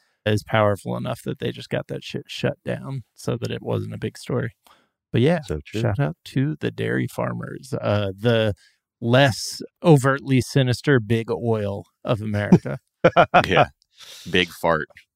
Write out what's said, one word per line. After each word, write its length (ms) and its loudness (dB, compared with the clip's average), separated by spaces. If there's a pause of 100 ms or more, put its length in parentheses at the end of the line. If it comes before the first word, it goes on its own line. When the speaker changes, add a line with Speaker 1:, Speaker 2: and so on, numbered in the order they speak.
(240)
Speaker 1:
is 200 0
powerful 520 0
enough 280 -8
that 160 -8
they 100 -4
just 180 -12
got 200 -6
that 160 -12
shit 240 -12
shut 360 -6
down 380 -8 (140)
so 220 -6
that 120 -8
it 120 -8
wasn't 320 -4
a 40 -12
big 180 -8
story. 360 -6 (600)
But 80 2
yeah, 220 2
Speaker 2:
So 240 -6
true. 160 -6
Speaker 1:
shout 180 0
out 160 -2 (100)
to 340 -2
the 100 -4
dairy 360 -4
farmers, 720 -8
uh, 400 -2
the 360 2 (440)
less 640 2 (220)
overtly 580 4
sinister 600 2
big 300 0
oil 540 -2 (200)
of 180 -2
America. 560 2 (260)
Speaker 2:
<laughs> 140 4 (280)
Speaker 3:
Yeah. 200 4 (640)
Big 180 2
fart. 380 0 (280)